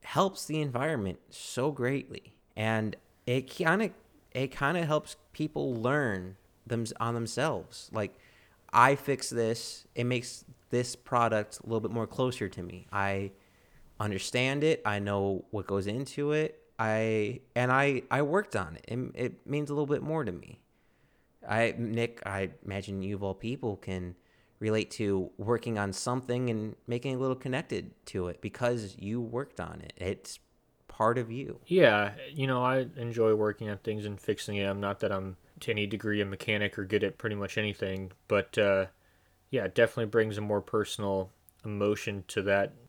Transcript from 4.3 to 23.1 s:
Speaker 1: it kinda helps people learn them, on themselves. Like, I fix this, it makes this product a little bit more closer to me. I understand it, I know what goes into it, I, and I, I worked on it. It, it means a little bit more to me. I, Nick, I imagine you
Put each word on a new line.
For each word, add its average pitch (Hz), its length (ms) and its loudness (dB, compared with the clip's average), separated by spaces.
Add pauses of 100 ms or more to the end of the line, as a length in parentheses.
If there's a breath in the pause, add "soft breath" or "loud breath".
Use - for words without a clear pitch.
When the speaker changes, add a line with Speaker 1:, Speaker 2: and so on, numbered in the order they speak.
Speaker 1:
it 127 240 -4
kinda 165 280 2
helps 151 320 0 (160)
people 147 420 -2
learn 113 640 0 (300)
them, 117 180 0 (160)
on 117 140 0
themselves. 117 800 -4
Like, 104 260 -2 (540 soft breath)
I 135 240 8
fix - 340 -2
this, 117 640 -2
it 120 100 0
makes 123 400 -4 (260)
this 123 260 0
product 110 640 2
a - 60 -18
little 110 140 0
bit 107 100 -2
more 113 160 -2
closer 123 420 -2
to 87 140 -10
me. 90 300 -12
I 98 380 0 (720 soft breath)
understand 123 640 0
it, 156 220 4
I 104 140 0
know 98 520 0
what 101 160 -4
goes 98 200 0
into 139 460 -2
it, 156 280 -2 (180)
I, 110 600 0 (160)
and 123 160 4
I, 139 380 4
I 131 120 2
worked 165 320 0
on 85 220 -4
it. - 100 -18
It, 117 120 -4 (160)
it - 320 -6
means 143 240 -2
a - 20 -6
little 147 140 0
bit 143 160 0
more 151 220 -2
to 98 80 -4
me. 62 280 -14 (880)
I, 110 300 2
Nick, 117 480 -2
I 98 240 -2 (140)
imagine 98 380 -6
you 101 140 -4